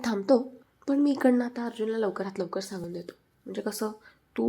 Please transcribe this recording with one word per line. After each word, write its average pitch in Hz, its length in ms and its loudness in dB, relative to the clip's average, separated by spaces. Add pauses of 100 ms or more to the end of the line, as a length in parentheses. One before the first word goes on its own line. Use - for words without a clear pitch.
थांबतो, 233 480 2 (360)
पण 277 100 2
मी 285 120 6
इकडनं 254 340 4
आता 240 220 -6
अर्जुनला 220 320 -4
लवकरात 196 400 -2
लवकर 180 220 -4
सांगून 175 320 -8
देतो, 175 200 -12 (340)
म्हणजे 196 160 -8
कसं 214 280 -4 (460)
तू - 120 0